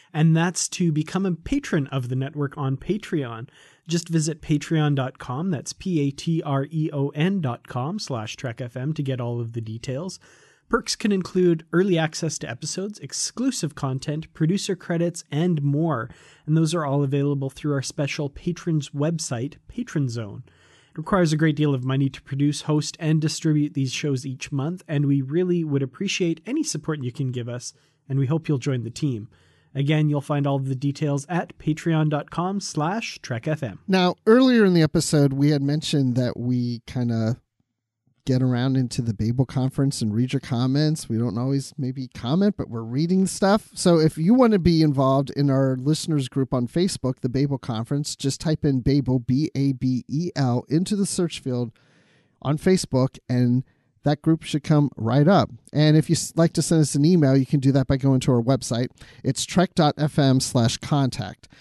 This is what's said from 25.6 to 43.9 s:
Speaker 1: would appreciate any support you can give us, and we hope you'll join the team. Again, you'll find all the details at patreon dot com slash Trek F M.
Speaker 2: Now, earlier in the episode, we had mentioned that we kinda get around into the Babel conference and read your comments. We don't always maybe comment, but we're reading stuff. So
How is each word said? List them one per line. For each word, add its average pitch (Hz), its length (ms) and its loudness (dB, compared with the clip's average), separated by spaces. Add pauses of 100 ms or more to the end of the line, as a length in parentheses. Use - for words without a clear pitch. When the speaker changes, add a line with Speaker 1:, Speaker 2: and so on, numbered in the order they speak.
Speaker 1:
would 139 180 0
appreciate 165 640 -4
any 285 180 -2
support 151 400 -6
you 123 100 -6
can 131 200 -4
give 120 160 -6
us, 120 240 -10 (340)
and 135 120 -2
we 135 80 2
hope 160 200 -2
you'll 147 120 0
join 127 240 -2
the 117 80 -8
team. 117 400 -4 (440)
Again, 151 360 2
you'll 147 100 0
find 143 260 -2
all 139 120 0
the 135 160 -4
details 143 560 -2
at 175 260 -4
patreon 156 540 0
dot 147 200 -4
com 185 300 -4
slash 180 640 -4
Trek 113 260 -6
F 156 140 -2
M. 107 160 -8 (100)
Speaker 2:
Now, 185 280 2 (100)
earlier 240 400 6
in 180 80 6
the 165 80 6
episode, 151 500 4
we 139 160 2
had 147 140 2
mentioned 139 540 0
that 123 200 0
we 120 500 -2
kinda 113 540 -2 (840)
get 127 180 2
around 127 340 2
into 127 240 -2
the 113 140 -2
Babel 120 320 0
conference 135 560 0
and 107 100 0
read 127 220 0
your 135 60 -2
comments. 139 680 0
We 110 80 -2
don't 113 220 -2
always 135 400 -2
maybe 131 300 -6
comment, 185 500 0
but - 100 -6
we're 113 140 -8
reading 170 440 2
stuff. 202 460 2
So 170 260 4